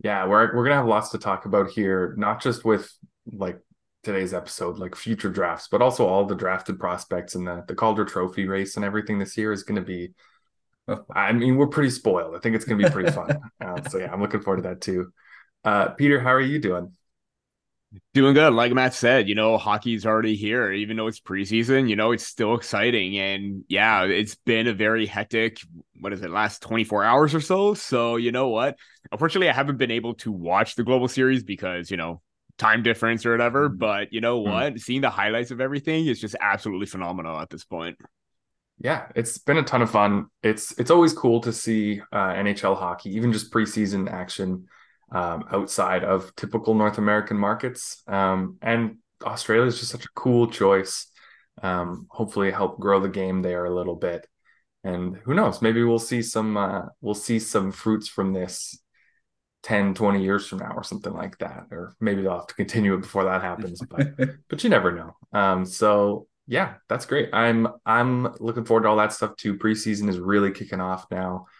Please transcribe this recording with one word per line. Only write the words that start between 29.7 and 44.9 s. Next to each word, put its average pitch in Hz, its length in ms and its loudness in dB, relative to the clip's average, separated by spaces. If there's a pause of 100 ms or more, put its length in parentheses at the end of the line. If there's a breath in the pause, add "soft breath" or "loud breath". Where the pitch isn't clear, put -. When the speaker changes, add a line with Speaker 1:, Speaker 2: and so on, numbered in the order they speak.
Speaker 3:
been 120 120 0
able 117 240 -4
to - 160 -8
watch 92 460 0
the 120 80 0
Global 127 240 2
Series 131 340 2
because, 92 480 -8
you 98 60 -2
know, 85 260 -8 (340)
time 110 280 4
difference 113 420 2
or 117 60 4
whatever. 120 360 2
Speaker 1:
Mm-hmm. 95 100 -6
Speaker 3:
But 104 340 -2
you 110 80 -4
know 120 200 0
Speaker 1:
Mm-hmm. 101 120 0
Speaker 3:
what? 120 260 -2
Seeing 123 220 -4
the 135 100 2
highlights 113 400 0
of 123 100 -10
everything 143 460 -2
is 123 140 0
just 104 200 -8
absolutely 101 460 -2
phenomenal 87 540 -8
at 76 100 -12
this 76 140 -16
point. 85 340 -10 (800)
Speaker 1:
Yeah, 143 360 -4
it's - 240 -4
been 147 180 0
a 156 60 2
ton 131 180 0
of 113 100 2
fun. 104 360 2 (160)
It's, - 360 -2
it's 120 120 -2
always 165 240 8
cool 117 260 2
to 117 140 -4
see, 104 480 -2 (100)
uh, 95 240 -2
N 101 100 -2
H 101 160 -2
L 98 120 2
hockey, 90 400 -6
even 117 180 2
just 107 180 -4
preseason 104 560 0
action, 92 600 -6 (440 soft breath)